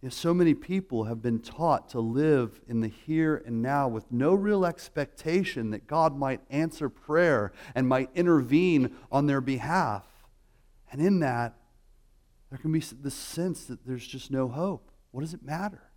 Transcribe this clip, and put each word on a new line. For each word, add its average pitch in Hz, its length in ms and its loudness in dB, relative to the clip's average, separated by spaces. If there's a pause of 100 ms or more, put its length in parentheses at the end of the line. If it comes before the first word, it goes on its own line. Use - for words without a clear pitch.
You 131 60 -10
know, 123 40 -10
so 170 220 0
many 175 200 6
people 170 520 -2
have 113 160 -6
been 117 180 0
taught 156 500 -2
to 127 100 -6
live 123 680 2
in 117 100 -2
the 110 80 0
here 156 580 -2
and 117 160 -4
now 135 280 0
with 110 220 -8
no 131 220 4
real 196 320 2
expectation 160 1040 -2
that - 160 -8
God 156 300 2
might 135 220 -2 (100)
answer 156 380 -2
prayer 147 640 2 (240)
and 127 100 2
might 131 300 2
intervene 160 800 4 (160)
on 143 160 2
their 139 140 2
behalf. 131 640 -2 (840)
And 135 120 -6
in 190 180 4
that, 120 380 -2 (920)
there 135 80 -14
can 156 140 -4
be 160 80 2
s-, 151 180 -10
this 139 160 -8
sense - 520 -6
that - 200 -14
there's 127 220 -8
just - 240 -12
no 131 160 0
hope. 151 420 -6 (220)
What 123 80 -10
does 160 140 -8
it - 100 -16
matter? 170 400 -8 (140)